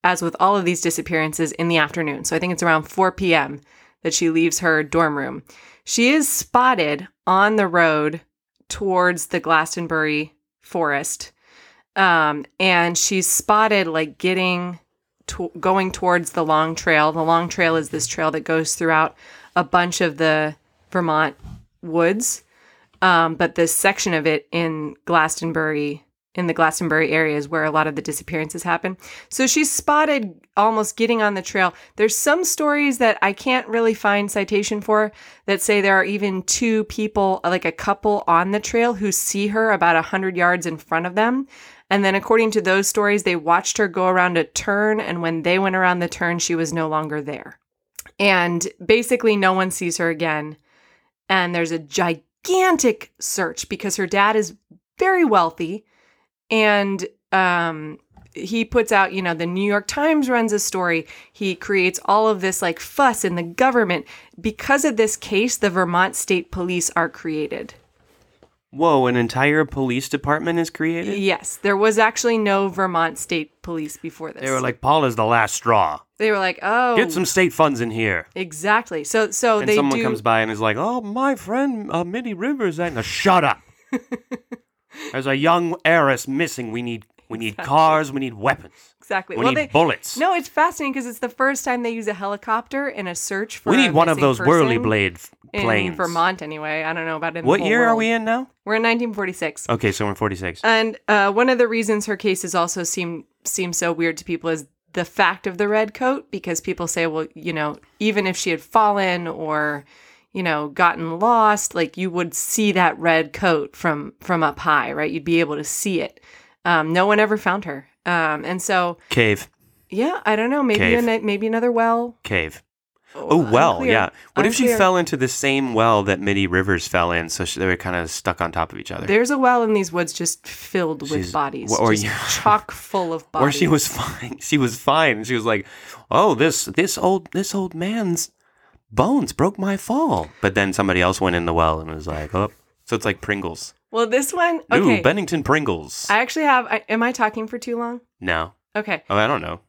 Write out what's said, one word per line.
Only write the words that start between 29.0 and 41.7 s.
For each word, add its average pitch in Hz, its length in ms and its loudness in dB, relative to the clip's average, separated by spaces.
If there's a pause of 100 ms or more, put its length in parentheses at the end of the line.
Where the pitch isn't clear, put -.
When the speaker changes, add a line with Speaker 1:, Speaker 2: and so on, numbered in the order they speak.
Speaker 1:
So 262 180 0
she's 302 240 2
spotted 294 640 0 (220)
almost 214 400 2
getting 226 260 2
on 208 120 2
the 190 80 -4
trail. 185 320 -2 (200)
There's 214 220 2
some 320 280 2
stories 285 540 0
that 233 240 2
I 202 100 2
can't - 360 -2
really 226 260 2
find 202 360 0
citation 208 500 -2
for 214 320 2 (340)
that 196 160 0
say 208 180 2
there 196 160 4
are 185 80 4
even 196 380 -2
two 220 420 0
people, 214 600 -2
like 180 200 0
a 165 60 0
couple 202 560 -2
on 175 240 4
the 208 80 0
trail 233 360 0
who 196 180 -2
see 202 360 -2
her 220 220 2
about 170 260 4
a 160 60 4
hundred 190 340 -4
yards 175 300 2
in 160 120 -4
front 165 280 -2
of 180 80 -6
them. 247 320 0 (440)